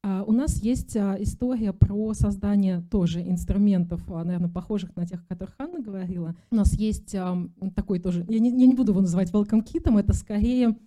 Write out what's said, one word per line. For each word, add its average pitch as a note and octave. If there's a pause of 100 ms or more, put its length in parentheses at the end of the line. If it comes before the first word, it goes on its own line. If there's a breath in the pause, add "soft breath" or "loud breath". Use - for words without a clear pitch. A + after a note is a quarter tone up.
А, G3
у G#3+
нас C4
есть, A#3
а, G3
история A3
про G#3
создание G3+ (100)
тоже F3
инструментов, F3+
а, E3
наверное, F3
похожих F#3
на F3
тех, F3
о -
которых F#3
Анна E4+
говорила. F3+ (160 loud breath)
У A#3
нас G3+
есть, G#3
ам, F3+ (220)
такой G3
тоже, F3
я A3
не, A#3+
я B3+
не C4
буду A#3
его F#3+
называть F3
welcome G#3
китом, C4
это G3+
скорее A3+ (100)